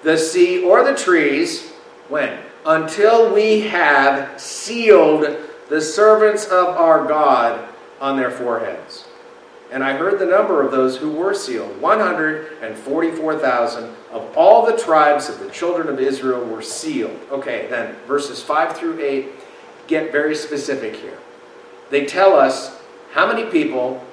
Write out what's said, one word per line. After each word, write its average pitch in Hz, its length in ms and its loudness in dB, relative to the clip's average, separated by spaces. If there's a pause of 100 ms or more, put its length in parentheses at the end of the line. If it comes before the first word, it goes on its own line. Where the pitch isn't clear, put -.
the 160 140 2
sea, 175 460 2
or 208 200 6
the 269 120 2
trees." 160 760 0 (380)
When? 139 280 -4 (280)
"Until 202 680 4
we 214 280 4
have 147 760 0
sealed 165 960 2 (340)
the 151 120 -2
servants 214 640 4
of 180 220 2
our 160 380 2
God 135 640 0 (320)
on 135 180 -4
their 123 140 -2
foreheads." - 760 -8 (640)
And 131 140 -4
I 135 140 -2
heard 190 200 -2
the 190 80 -2
number 185 360 2
of 131 100 0
those 131 240 0
who 151 160 -6
were 180 220 -2
sealed, 110 480 -8
one 208 180 2
hundred 160 640 -4
and - 160 -12
forty-four 156 640 -4
thousand 120 540 -2 (180)
of 117 140 -10 (120)
all 185 280 6
the 226 160 0
tribes 147 460 2
of - 120 -10
the 196 100 -12
children 170 400 -4
of 131 100 -6
Israel 127 460 -2
were 110 160 -8
sealed. 127 580 -6 (100)
Okay, 127 400 -6
then 117 280 -8 (100)
verses 135 340 -4
five - 360 -2
through 165 240 -6
eight 139 260 -2 (600)
get 156 260 -2
very 151 220 0
specific 131 600 -6
here. - 220 -16 (720)
They 139 160 0
tell 190 340 4
us - 400 0 (320)
how 180 160 0
many 226 240 -4
people, 131 500 -2 (100)